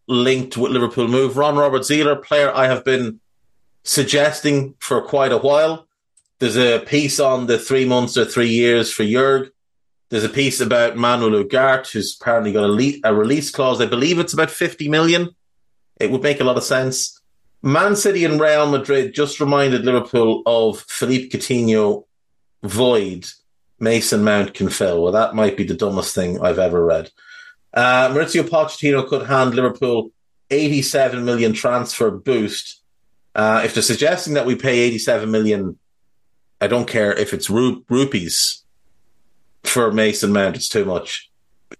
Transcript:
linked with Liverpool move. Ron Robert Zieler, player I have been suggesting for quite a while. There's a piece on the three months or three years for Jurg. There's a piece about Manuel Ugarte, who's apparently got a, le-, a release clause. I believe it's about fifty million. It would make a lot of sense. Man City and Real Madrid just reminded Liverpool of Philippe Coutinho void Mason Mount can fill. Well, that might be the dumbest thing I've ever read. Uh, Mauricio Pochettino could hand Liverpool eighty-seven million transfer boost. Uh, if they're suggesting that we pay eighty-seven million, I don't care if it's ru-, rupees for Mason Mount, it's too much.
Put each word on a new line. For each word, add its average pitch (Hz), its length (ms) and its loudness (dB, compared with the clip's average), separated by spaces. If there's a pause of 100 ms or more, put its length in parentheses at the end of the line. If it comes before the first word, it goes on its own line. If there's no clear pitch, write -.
linked 127 500 0
with 120 160 0
Liverpool 120 360 0
move. 123 280 2
Ron 147 200 2
Robert 139 260 2
Zieler, 147 400 0
player 143 320 2
I 131 140 2
have 123 180 -2
been 123 340 -2 (640)
suggesting 143 920 0
for 123 240 -2
quite 135 300 0
a 113 80 2
while. 156 480 0 (500)
There's 120 200 -2
a 120 220 2
piece 147 400 -2
on 127 280 2
the 117 100 2
three 131 280 0
months 123 320 0
or 110 80 2
three 131 240 0
years 117 440 2
for 113 100 -2
Jurg. 131 460 0 (600)
There's 110 160 -2
a 110 40 -2
piece 135 320 -2
about 117 340 2
Manuel 117 480 2
Ugarte, 131 480 0
who's 101 280 -6
apparently 110 320 0
got 104 140 2
a, - 20 2
le-, 131 360 0
a 110 120 2
release 135 340 0
clause. 127 320 0
I 110 60 0
believe 151 320 0
it's 170 140 -2
about 156 180 0
fifty 165 360 -6
million. 170 420 2 (720)
It 107 120 -2
would 127 100 -2
make 143 180 0
a 143 40 0
lot 123 140 2
of 120 60 -4
sense. 131 560 -4 (440)
Man 180 320 2
City 190 300 0
and 151 140 2
Real 151 300 2
Madrid 135 460 0
just 143 240 -2
reminded 139 460 2
Liverpool 120 600 2
of 113 360 2
Philippe 127 480 -4
Coutinho 110 760 0 (560)
void 101 640 0 (540)
Mason 113 440 0
Mount 104 300 0
can 98 160 -4
fill. 87 320 0
Well, 90 120 2
that 110 200 2
might 107 240 0
be 104 60 0
the 87 100 -4
dumbest 95 400 -4
thing 90 260 -2
I've 90 200 0
ever 87 260 2
read. 78 240 0 (640)
Uh, 127 360 4
Mauricio 156 340 0
Pochettino 147 640 0
could 120 180 -4
hand 127 300 0
Liverpool 123 560 -2 (400)
eighty-seven 139 720 0
million 117 280 2
transfer 120 580 -2
boost. - 720 -4 (520)
Uh, 110 320 2
if - 80 -4
they're 113 80 -2
suggesting 147 540 0
that 127 100 0
we 123 100 0
pay 123 220 0
eighty-seven 113 540 0
million, 107 480 -2 (800)
I 110 60 0
don't 120 200 0
care 104 260 0
if 104 200 -2
it's - 160 -4
ru-, 123 400 0
rupees 123 720 -2 (1040)
for 117 300 0
Mason 107 400 0
Mount, 98 240 0
it's - 100 -6
too 104 160 0
much. - 480 -8 (480)